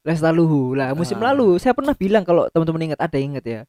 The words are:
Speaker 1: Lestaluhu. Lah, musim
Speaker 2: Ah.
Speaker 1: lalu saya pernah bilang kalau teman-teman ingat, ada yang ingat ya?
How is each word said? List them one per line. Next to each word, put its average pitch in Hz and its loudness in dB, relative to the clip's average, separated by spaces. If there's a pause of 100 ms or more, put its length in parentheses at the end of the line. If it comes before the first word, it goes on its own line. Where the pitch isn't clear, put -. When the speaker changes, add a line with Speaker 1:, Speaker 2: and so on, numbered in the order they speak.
Speaker 1:
Lestaluhu. 160 2
Lah, 135 -2
musim 170 -4
Speaker 2:
Ah. 233 0
Speaker 1:
lalu 233 4
saya 247 0
pernah 277 -2
bilang 196 0
kalau 175 2
teman-teman 165 -2
ingat, 151 -4
ada 165 -4
yang 139 -2
ingat 131 -8
ya? 113 -8